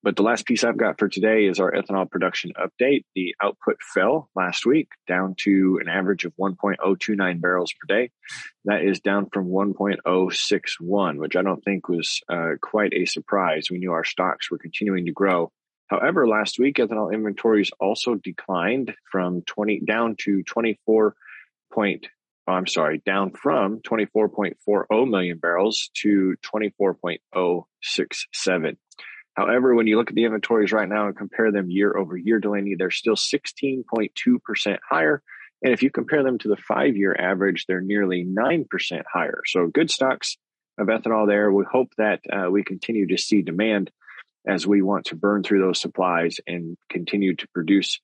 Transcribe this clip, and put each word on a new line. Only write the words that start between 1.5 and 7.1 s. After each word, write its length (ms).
our 100
ethanol 400
production 480
update. 460
The 260
output 400
fell 540
last 300
week 240
down 360
to 380
an 60
average 380
of 100
one 220
point 260
oh 120
two 200